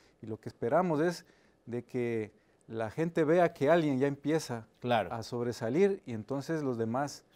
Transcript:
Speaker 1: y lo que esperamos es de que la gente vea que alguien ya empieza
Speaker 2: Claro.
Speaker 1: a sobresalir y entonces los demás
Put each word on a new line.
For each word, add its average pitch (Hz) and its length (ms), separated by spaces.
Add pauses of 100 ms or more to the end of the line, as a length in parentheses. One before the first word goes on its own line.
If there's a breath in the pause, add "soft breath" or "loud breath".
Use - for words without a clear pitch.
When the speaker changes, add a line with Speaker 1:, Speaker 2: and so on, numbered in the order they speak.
(220 soft breath)
Speaker 1:
y 117 40
lo 107 120
que - 120
esperamos 151 500
es 170 260 (400 soft breath)
de 117 200
que 117 480 (340 soft breath)
la 113 220
gente 165 340
vea 165 300
que 139 160
alguien 151 300
ya 139 80
empieza 139 600 (120)
Speaker 2:
Claro. 113 340
Speaker 1:
a 113 100
sobresalir 123 840
y 127 80
entonces 135 480
los 131 160
demás 120 460 (120)